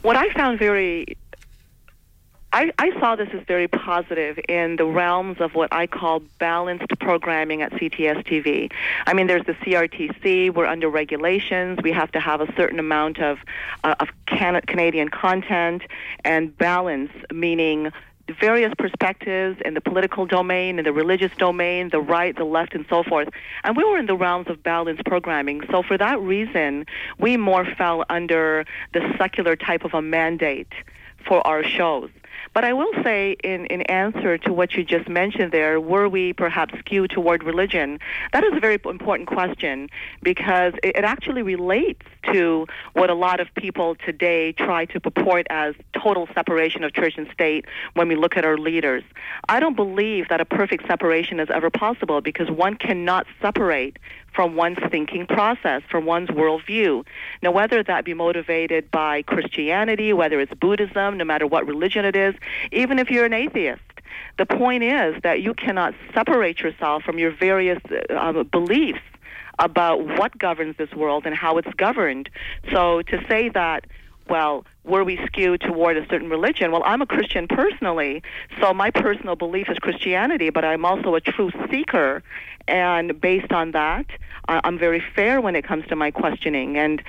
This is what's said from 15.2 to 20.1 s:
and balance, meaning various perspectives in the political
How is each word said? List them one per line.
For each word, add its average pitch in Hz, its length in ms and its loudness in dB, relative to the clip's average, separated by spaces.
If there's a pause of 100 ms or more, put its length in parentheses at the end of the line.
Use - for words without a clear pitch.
and 160 320 0
balance, 170 540 0 (220)
meaning 160 580 0 (500)
various 220 380 4
perspectives 190 840 -2
in 156 100 -4
the - 60 -2
political 190 440 0